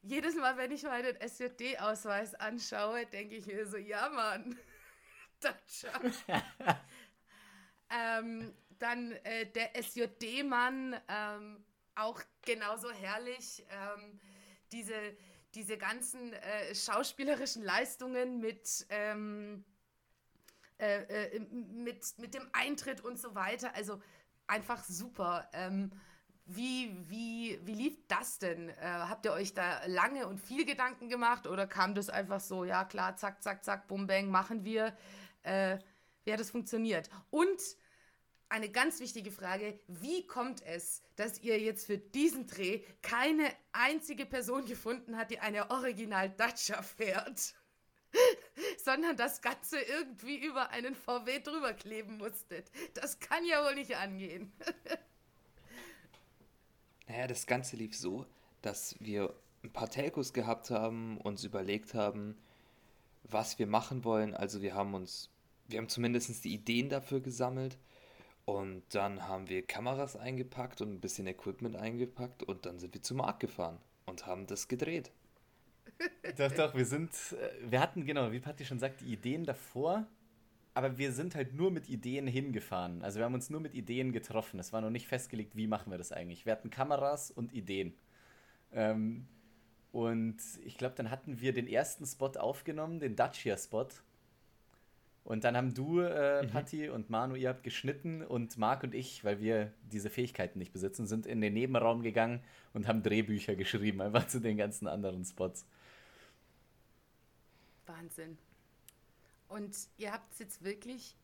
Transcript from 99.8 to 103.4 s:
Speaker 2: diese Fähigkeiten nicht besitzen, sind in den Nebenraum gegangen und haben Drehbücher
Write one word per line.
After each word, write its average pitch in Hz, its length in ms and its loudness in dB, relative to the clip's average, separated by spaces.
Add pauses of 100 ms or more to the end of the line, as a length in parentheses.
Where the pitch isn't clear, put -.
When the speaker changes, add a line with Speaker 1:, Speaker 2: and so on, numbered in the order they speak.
Speaker 2:
diese 104 200 -2
Fähigkeiten 120 480 0
nicht 90 140 -6
besitzen, 95 340 -2
sind 110 200 0
in 113 140 0
den 104 140 4
Nebenraum 117 480 6
gegangen 117 380 4 (320)
und 107 140 0
haben 113 160 6
Drehbücher 104 540 4